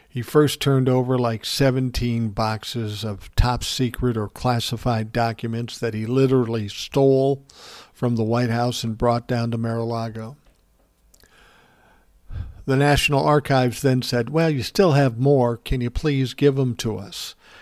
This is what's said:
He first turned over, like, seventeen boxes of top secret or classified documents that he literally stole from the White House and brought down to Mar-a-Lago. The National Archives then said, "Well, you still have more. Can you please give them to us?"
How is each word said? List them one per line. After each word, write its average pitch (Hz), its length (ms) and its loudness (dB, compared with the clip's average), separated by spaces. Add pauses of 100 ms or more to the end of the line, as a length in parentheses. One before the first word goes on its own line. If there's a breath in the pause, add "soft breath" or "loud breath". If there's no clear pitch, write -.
He 127 140 -8
first 147 400 2
turned 135 260 2
over, 127 300 2
like, 117 300 -2
seventeen 123 840 0
boxes 110 760 -4
of 107 320 -10
top 123 300 2
secret 123 540 -2
or 104 100 -4
classified 117 800 -2
documents 117 680 -4
that 113 160 -4
he 110 100 -4
literally 123 640 2
stole 135 760 2 (520 loud breath)
from 120 220 -2
the 113 60 0
White 117 280 0
House 120 340 -2
and 113 140 -6
brought 120 280 0
down 117 260 -2
to 117 40 -4
Mar-a-Lago. 113 800 -6 (2250 loud breath)
The 135 100 2
National 143 480 2
Archives 139 560 2
then 127 220 2
said, 120 260 -2
"Well, 160 220 2
you 135 120 -2
still 180 300 4
have 135 260 2
more. 127 380 4
Can 131 240 -4
you 120 80 -2
please 135 460 0
give 143 220 4
them 127 200 0
to - 220 -4
us?" - 360 -12 (280 soft breath)